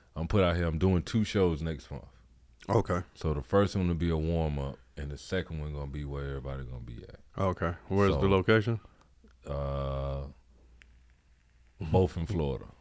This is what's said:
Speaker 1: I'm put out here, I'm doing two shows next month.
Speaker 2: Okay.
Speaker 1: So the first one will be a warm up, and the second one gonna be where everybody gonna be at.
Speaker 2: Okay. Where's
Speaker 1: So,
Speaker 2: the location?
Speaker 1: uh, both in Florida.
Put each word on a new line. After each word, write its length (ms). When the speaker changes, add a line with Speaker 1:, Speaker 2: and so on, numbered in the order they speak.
Speaker 1:
I'm 120
put 160
out 120
here, 120
I'm 100
doing 240
two 220
shows 400
next 260
month. 160
Speaker 2:
Okay. 320
Speaker 1:
So 180
the 80
first 340
one 120
will 80
be 140
a 80
warm 420
up, 180
and 120
the 80
second 440
one 120
gonna 140
be 180
where 220
everybody 380
gonna 160
be 280
at. 100
Speaker 2:
Okay. 320
Where's 260
Speaker 1:
So, 80
Speaker 2:
the 60
location? 520
Speaker 1:
uh, 800
both 380
in 100
Florida. 380